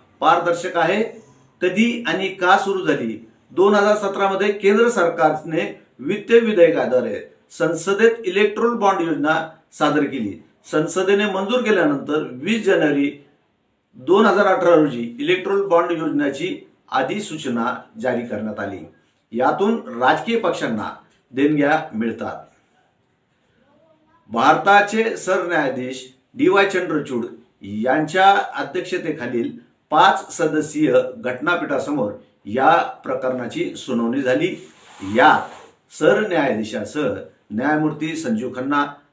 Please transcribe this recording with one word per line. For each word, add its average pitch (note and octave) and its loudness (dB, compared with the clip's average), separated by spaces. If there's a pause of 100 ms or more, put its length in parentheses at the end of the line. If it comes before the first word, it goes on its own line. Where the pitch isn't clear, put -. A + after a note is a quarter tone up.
(200)
पारदर्शक E3+ 0
आहे. F3 0 (600)
कधी A3+ 0
आणि F#3 -2
का F#3 2
सुरू F#3+ -2
झाली? B2 -2 (220)
दोन G3 4
हजार G#3 4
सतरा G3 -2
मध्ये G3 0
केंद्र A3 4
सरकारने E3 -2 (180)
वित्त F#3 -4
विधेयकाद्वारे D3 4 (260)
संसदेत F#3+ 2 (140)
इलेक्ट्रोल G#3+ 0
बॉन्ड F#3+ 2
योजना D#3 0 (240)
सादर D3 2
केली. B2 -6 (280)
संसदेने F#3+ 0
मंजूर G3+ -2
केल्यानंतर D3+ 0
वीस F#3 -4
जानेवारी D3+ 0 (680)
दोन F3+ 2
हजार G3 4
अठरा F3 4
रोजी A#2+ 2
इलेक्ट्रोल F#3 0
बॉन्ड E3+ 2
योजनेची D#3 -4 (240)
अधिसूचना D3 -4 (260)
जारी A#2 -2
करण्यात G#2+ -8
आली. F#2+ -10 (460)
यातून C3+ 0
राजकीय D#3 0
पक्षांना A#2 -4 (340)
देणग्या D3 2 (100)
मिळतात. - -6 (1800)
भारताचे G3 2
सरन्यायाधीश D3 -4 (200)
डीवाय F#3+ 4
चंद्रचूड D3+ -4 (360)
यांच्या D3+ 2 (240)
अध्यक्षतेखालील C#3+ -6 (400)
पाच F3+ 2
सदस्यीय D3+ 0 (220)
घटनापीठासमोर C3+ -4 (320)
या C3+ 2
प्रकरणाची B2+ -4
सुनावणी A#2+ -2
झाली. C3+ -2 (320)
यात A#2 4 (580)
सरन्यायाधीशासह C#3 0 (360)
न्यायमूर्ती D3+ -2
संजीव A#2 -4
खन्ना, C#3+ -2 (260)